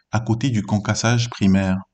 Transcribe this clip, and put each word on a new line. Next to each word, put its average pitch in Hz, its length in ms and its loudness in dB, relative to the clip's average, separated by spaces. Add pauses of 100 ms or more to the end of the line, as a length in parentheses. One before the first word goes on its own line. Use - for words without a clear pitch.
(120)
à 107 100 0
côté 117 280 0
du 107 140 0
concassage 113 640 0
primaire. 95 460 0 (180)